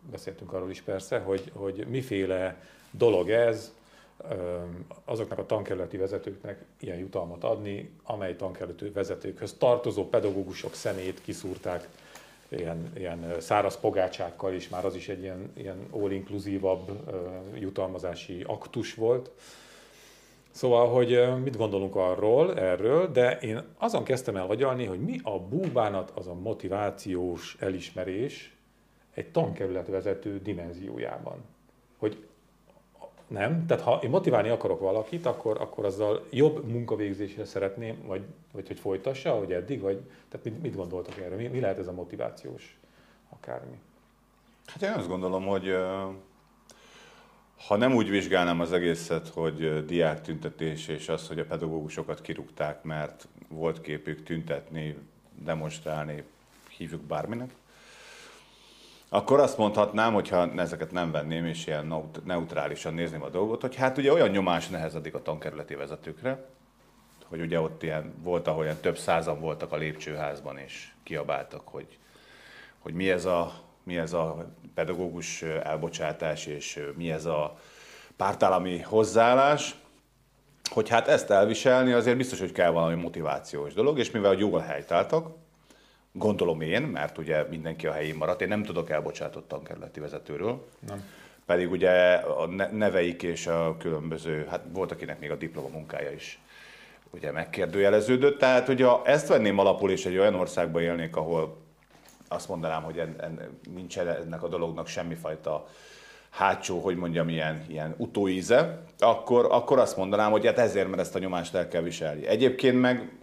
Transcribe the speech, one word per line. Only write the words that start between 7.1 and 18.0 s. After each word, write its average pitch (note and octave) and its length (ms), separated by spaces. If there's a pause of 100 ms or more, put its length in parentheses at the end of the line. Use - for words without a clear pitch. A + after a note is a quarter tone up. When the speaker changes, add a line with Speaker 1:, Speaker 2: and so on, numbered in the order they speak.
Speaker 1:
adni, G#2 460 (120)
amely G2 340
tankerületi F#2 520
vezetőkhöz G2 720
tartozó A#2+ 500
pedagógusok G2 680
szemét F#2+ 480
kiszúrták F2+ 680 (600)
ilyen, E2 480
ilyen, E2+ 260
ö, E2 180
száraz G2 400
pogácsákkal, F#2+ 720
és F2 160
már F2+ 160
az F#2 100
is F2+ 140
egy F#2 140
ilyen, F#2+ 340
ilyen F#2 200 (140)
all-inclusive-abb, G2 1000 (200)
ö, - 20 (460)
jutalmazási F#2 880